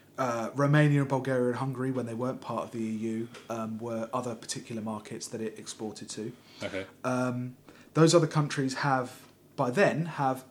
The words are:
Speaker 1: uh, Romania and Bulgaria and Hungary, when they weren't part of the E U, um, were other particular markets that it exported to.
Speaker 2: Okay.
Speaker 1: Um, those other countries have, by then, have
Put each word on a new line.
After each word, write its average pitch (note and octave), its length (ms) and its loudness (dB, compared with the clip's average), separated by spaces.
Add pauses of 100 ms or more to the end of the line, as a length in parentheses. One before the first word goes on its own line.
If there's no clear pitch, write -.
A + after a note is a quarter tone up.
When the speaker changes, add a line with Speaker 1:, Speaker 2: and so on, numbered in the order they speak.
(180)
Speaker 1:
uh, A#2 380 -2
Romania C#3+ 460 6
and C3+ 80 0
Bulgaria C3 400 2
and A#2+ 80 0
Hungary, C3 340 -2
when B2 140 -2
they A2+ 80 -6
weren't B2 280 -4
part A2+ 240 -4
of A2 60 -14
the A#2+ 80 -8
E A2 120 -2
U, A2+ 360 -4 (220)
um, A2+ 280 -6
were A2+ 360 -6
other B2 220 -2
particular A#2 460 -10
markets G#2+ 460 -8
that A2+ 140 -8
it A2 160 -6
exported G#2 520 -10
to. A2 220 -8 (320)
Speaker 2:
Okay. G2 220 -6 (200)
Speaker 1:
Um, B2+ 500 -2 (380)
those D#3+ 200 8
other E3 140 8
countries C#3+ 480 0
have, C3 360 0 (440)
by B2+ 160 2
then, E3 340 4
have C3+ 460 0